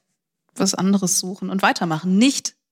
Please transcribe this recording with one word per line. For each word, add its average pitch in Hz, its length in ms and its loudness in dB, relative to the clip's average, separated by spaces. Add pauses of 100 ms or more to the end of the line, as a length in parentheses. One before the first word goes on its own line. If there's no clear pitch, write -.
(560)
was 196 180 0
anderes 190 460 0
suchen 185 300 -8
und 190 120 -4
weitermachen. 185 560 0
Nicht 262 380 2 (160)